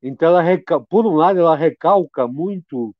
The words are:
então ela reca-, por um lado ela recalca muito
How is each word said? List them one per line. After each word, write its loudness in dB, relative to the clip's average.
então -2
ela 4
reca-, 0
por -2
um 0
lado 2
ela 4
recalca -2
muito -8